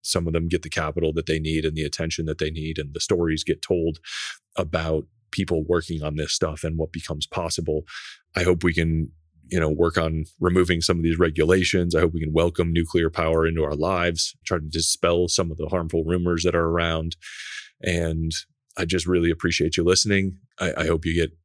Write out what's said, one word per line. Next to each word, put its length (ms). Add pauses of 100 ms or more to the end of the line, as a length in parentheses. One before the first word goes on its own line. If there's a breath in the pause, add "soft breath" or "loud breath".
some 240
of 60
them 160
get 140
the 80
capital 420
that 140
they 120
need 260
and 120
the 80
attention 420
that 120
they 120
need, 280
and 160
the 60
stories 440
get 180
told 380 (560 loud breath)
about 480 (260)
people 340
working 380
on 140
this 160
stuff 320
and 120
what 160
becomes 360
possible. 540 (540 loud breath)
I 60
hope 220
we 100
can, 360 (360)
you 140
know, 100
work 260
on 280 (160)
removing 400
some 160
of 80
these 140
regulations. 760
I 60
hope 120
we 80
can 120
welcome 400
nuclear 360
power 380
into 160
our 140
lives, 680
try 140
to 60
dispel 640
some 240
of 60
the 100
harmful 360
rumors 380
that 140
are 100
around. 500 (680 loud breath)
And 500 (440)
I 80
just 220
really 240
appreciate 460
you 80
listening. 540 (200)
I, 180
I 100
hope 180
you 100
get 180 (120)